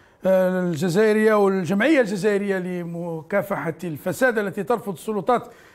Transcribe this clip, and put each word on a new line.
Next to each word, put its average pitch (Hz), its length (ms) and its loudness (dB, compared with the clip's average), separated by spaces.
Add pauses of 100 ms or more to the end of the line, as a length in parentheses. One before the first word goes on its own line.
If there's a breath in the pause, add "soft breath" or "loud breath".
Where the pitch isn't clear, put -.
(260 loud breath)
آه، 185 360 2
الجزائرية 208 720 2
والجمعية 202 680 2
الجزائرية 202 580 0
لمكافحة 170 1160 -4 (100)
الفساد 185 540 -2
التي 202 240 -4
ترفض 202 300 -2
السلطات 214 560 -2 (260 loud breath)